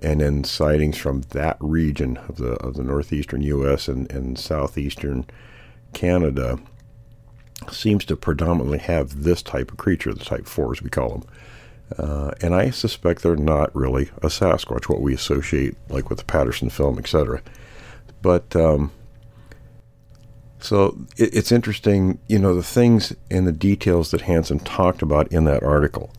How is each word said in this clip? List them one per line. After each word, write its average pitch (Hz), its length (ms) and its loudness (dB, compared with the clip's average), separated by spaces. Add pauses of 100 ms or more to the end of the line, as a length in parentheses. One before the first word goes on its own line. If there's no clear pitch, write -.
and 76 200 0
then 71 220 0
sightings 76 540 0
from 67 320 -4
that 73 300 -4
region 73 580 0
of - 200 -14
the, 60 160 -4
of 65 200 -8
the 69 100 -6
northeastern 71 600 -4
U 69 280 0
S 69 160 -2
and, 65 240 -4
and 65 280 -6
southeastern 69 880 -6 (640)
Canada 69 680 0 (1120)
seems 104 340 0
to 78 100 -2
predominantly 73 640 0
have 71 420 -2
this 85 220 2
type - 280 -6
of - 60 -16
creature, 82 380 -2
the - 100 -14
type - 220 -6
four, 65 240 -2
as - 100 -8
we - 80 -8
call 62 200 -2
them. - 140 -8 (760)
Uh, 73 320 -4 (100)
and 85 140 0
I 123 160 2
suspect - 500 -2
they're 85 140 2
not 73 400 2
really 65 340 0 (140)
a 78 40 2
Sasquatch, - 640 0
what - 120 0
we 69 120 2
associate, 69 640 -2 (120)
like, 65 220 -4
with - 80 -4
the - 80 -12
Patterson 64 460 0
film, 69 260 0
et - 100 -10
cetera. 67 360 0 (800)
But, 90 320 2
um, 78 360 4 (1700)
so 98 380 2 (180)
it, 113 200 2
it's - 160 2
interesting, 101 680 4 (100)
you 107 120 4
know, 95 160 4
the 90 80 0
things 117 520 4 (140)
and 92 160 2
the 87 60 2
details 87 580 2
that 82 120 -2
Hansen 82 360 0
talked 90 460 0
about 76 280 2
in 82 140 4
that 71 160 4
article, 71 580 0